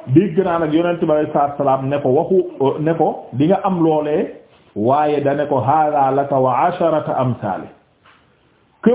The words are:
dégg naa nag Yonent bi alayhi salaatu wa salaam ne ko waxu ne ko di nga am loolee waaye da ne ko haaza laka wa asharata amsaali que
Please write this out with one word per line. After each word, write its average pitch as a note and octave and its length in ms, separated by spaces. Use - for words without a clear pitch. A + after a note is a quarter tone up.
dégg E3 320
naa E3+ 140
nag D#3 160
Yonent E3+ 260
bi E3 120
alayhi D3+ 200
salaatu C#3+ 200
wa - 120
salaam C3+ 240
ne C#3+ 140
ko C3 100
waxu E3+ 720
ne D#3+ 100
ko D#3 140
di C3 160
nga F#3 160
am F#3+ 200
loolee D#3 420
waaye C#3+ 480
da C3+ 100
ne D3 120
ko C3+ 140
haaza C#3+ 540
laka C#3 240
wa C3 140
asharata D#3 520
amsaali A#2 500
que A3 100